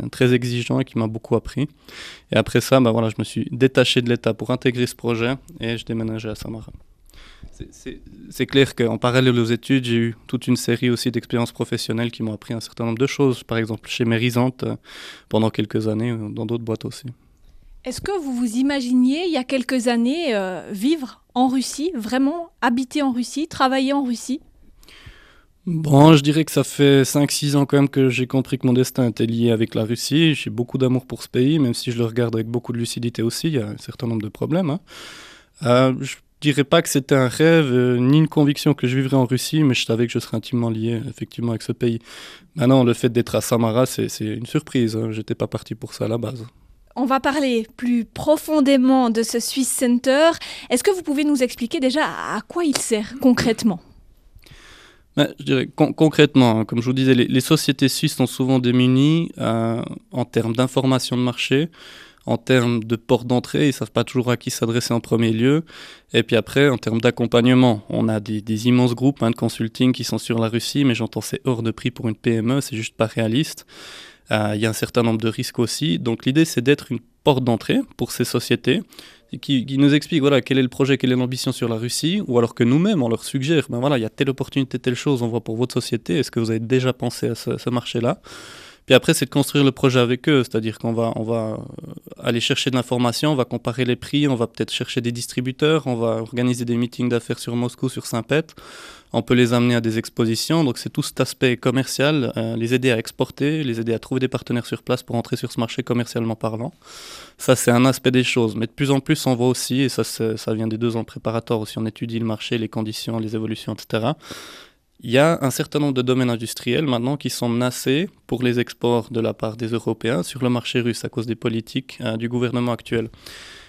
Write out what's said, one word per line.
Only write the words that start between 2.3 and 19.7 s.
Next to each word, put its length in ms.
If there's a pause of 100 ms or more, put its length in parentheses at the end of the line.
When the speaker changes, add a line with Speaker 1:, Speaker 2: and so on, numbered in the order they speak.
Speaker 1:
Et 60
après 240
ça, 200
bah 100
voilà, 180
je 100
me 60
suis 260
détaché 520
de 80
l'État 240
pour 160
intégrer 360
ce 80
projet 400 (240)
et 200
je 80
déménageais 420
à 60
Samara. 380 (800)
C'est, 200
c'est, 320 (260)
c'est 160
clair 300
qu'en 240
parallèle 400
aux 60
études, 420
j'ai 100
eu 200 (100)
toute 220
une 80
série 340
aussi 200
d'expériences 420
professionnelles 580
qui 120
m'ont 120
appris 180
un 80
certain 240
nombre 140
de 80
choses. 360
Par 140
exemple, 320
chez 160
Mérisante, 600
euh, 120 (540)
pendant 180
quelques 400
années, 220
euh, 180
dans 160
d'autres 200
boîtes 200
aussi. 220 (800)
Speaker 2:
Est-ce 160
que 100 (100)
vous 140
vous 220
imaginiez, 720
il 40
y 40
a 80
quelques 420